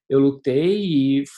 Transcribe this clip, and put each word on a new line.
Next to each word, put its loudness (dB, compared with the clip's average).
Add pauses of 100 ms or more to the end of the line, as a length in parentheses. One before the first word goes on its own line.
eu 2
lutei 0 (420)
e -6 (140)